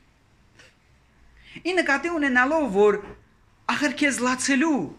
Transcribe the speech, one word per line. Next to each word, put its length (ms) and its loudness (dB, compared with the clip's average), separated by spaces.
Ի 140 -6
նկատի 380 0
ունենալով, 580 0
որ 300 4
ախր 260 -2
քեզ 240 0
լացելու, 640 0